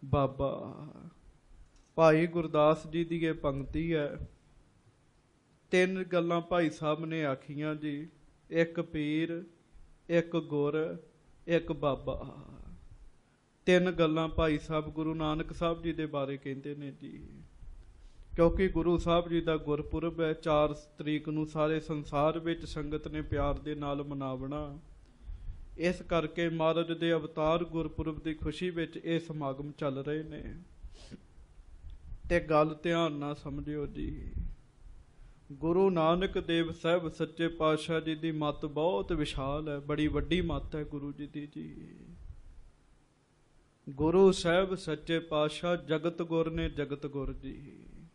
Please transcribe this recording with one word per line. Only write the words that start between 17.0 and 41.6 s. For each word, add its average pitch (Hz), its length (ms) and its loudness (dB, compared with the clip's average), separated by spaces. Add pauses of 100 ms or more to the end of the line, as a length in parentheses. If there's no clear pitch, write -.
ਜੀ, - 280 -14 (1080)
ਕਿਉਂਕਿ 170 320 6
ਗੁਰੂ 170 300 2
ਸਾਹਿਬ 170 300 2
ਜੀ 165 120 2
ਦਾ 156 160 2
ਗੁਰਪੁਰਬ 151 640 -2
ਹੈ, 160 120 2
ਚਾਰ 151 400 2
ਤਰੀਕ 151 560 -4
ਨੂੰ 156 180 0
ਸਾਰੇ 156 340 2
ਸੰਸਾਰ 151 580 0
ਵਿੱਚ 165 260 -2
ਸੰਗਤ 151 440 -6
ਨੇ 151 140 -6
ਪਿਆਰ 143 320 0
ਦੇ 147 200 -6
ਨਾਲ 143 300 -4
ਮਨਾਵਣਾ। 139 760 -6 (1000)
ਇਸ 180 240 0
ਕਰਕੇ 170 460 0
ਮਹਾਰਾਜ 160 440 2
ਦੇ 165 200 2
ਅਵਤਾਰ 160 520 2
ਗੁਰਪੁਰਬ 160 580 -4
ਦੀ 160 120 -2
ਖੁਸ਼ੀ 156 360 -4
ਵਿੱਚ 165 340 -4
ਇਹ 165 160 0
ਸਮਾਗਮ 147 500 -6
ਚੱਲ 139 340 -4
ਰਹੇ 151 180 -2
ਨੇ। 156 340 -10 (1700)
ਤੇ 175 120 4
ਗੱਲ 156 420 4
ਧਿਆਨ 170 300 2
ਨਾਲ 143 220 -4
ਸਮਝਿਓ 143 520 -6
ਜੀ, - 460 -6 (1200)
ਗੁਰੂ 170 380 4
ਨਾਨਕ 175 480 4
ਦੇਵ 165 340 2
ਸਾਹਿਬ 170 360 2
ਸੱਚੇ 165 400 -2
ਪਾਤਸ਼ਾਹ 156 520 2
ਜੀ 156 140 -2
ਦੀ 156 180 -2
ਮੱਤ 151 340 -2
ਬਹੁਤ 175 460 0
ਵਿਸ਼ਾਲ 147 560 -2
ਹੈ, 143 100 -4
ਬੜੀ 147 300 0
ਵੱਡੀ 147 320 2
ਮੱਤ 156 360 -2
ਹੈ 151 80 -4
ਗੁਰੂ 143 280 -8
ਜੀ 147 140 -10
ਦੀ 147 280 -10
ਜੀ। 156 420 -12 (1900)